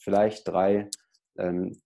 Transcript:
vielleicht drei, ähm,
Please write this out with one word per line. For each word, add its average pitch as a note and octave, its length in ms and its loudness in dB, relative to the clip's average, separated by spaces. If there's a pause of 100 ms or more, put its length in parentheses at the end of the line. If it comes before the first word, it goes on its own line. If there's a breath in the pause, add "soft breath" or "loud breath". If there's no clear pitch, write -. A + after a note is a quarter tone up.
vielleicht G#2 480 0
drei, G2+ 420 2 (480 loud breath)
ähm, F2+ 480 -4